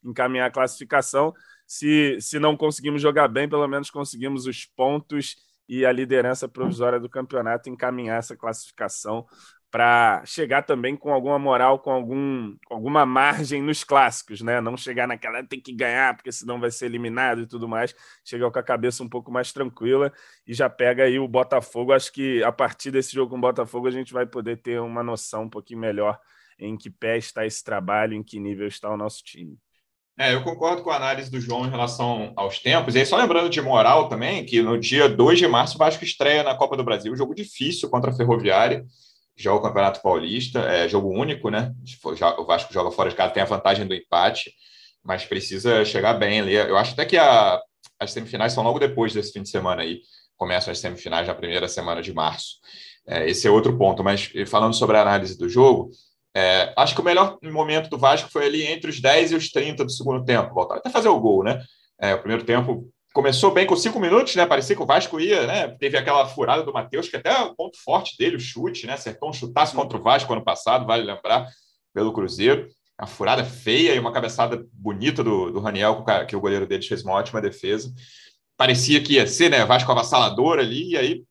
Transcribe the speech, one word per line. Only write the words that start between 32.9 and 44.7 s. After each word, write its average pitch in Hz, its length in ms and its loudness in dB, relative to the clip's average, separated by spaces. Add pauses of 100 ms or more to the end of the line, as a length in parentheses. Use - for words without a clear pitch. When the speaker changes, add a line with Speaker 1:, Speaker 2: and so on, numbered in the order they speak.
Speaker 2:
E 127 40 6
aí, 139 80 6
só 180 100 2
lembrando 175 320 4
de 160 140 -2
moral 131 480 6
também, 143 340 -4
que 117 160 2
no 113 180 2
dia 139 300 4
dois 127 300 6
de 175 100 4
março 123 280 2
o - 20 -18
Vasco 156 260 2
estreia 147 380 2
na 135 120 0
Copa 135 220 0
do 127 80 -2
Brasil, 110 320 -2
jogo 135 180 -4
difícil - 540 -6
contra 127 220 0
a 123 40 -6
Ferroviária, 117 720 2 (500)
joga 104 260 2
o - 20 -4
Campeonato 98 400 0
Paulista, 98 580 -2
é 87 260 0
jogo 98 220 0
único, 120 400 -4
né? 113 240 -2 (420)
Já, 85 240 0
o 85 60 -6
Vasco - 260 0
joga 90 200 0
fora 92 180 0
de - 80 -6
casa, 92 160 2
tem 98 100 0
a 92 40 2
vantagem 98 400 0
do 92 80 -4
empate, 90 580 0 (500)